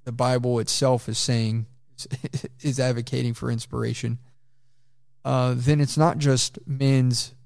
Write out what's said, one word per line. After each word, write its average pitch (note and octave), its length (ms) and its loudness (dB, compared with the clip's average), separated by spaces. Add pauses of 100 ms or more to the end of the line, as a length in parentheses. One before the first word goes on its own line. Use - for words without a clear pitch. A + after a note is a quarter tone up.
the B2 80 -8
Bible B2 480 0
itself B2 500 0
is A2 80 -4
saying, A2+ 480 0 (460)
<laughs> - 500 -8
is C3+ 180 -2
advocating B2 540 -2
for A#2+ 160 -6
inspiration, A#2 720 -4 (1040)
uh, B2+ 320 0
then D3 240 2
it's C#3+ 160 0
not D#3 220 4
just C#3 460 0
men's C3 680 2 (120)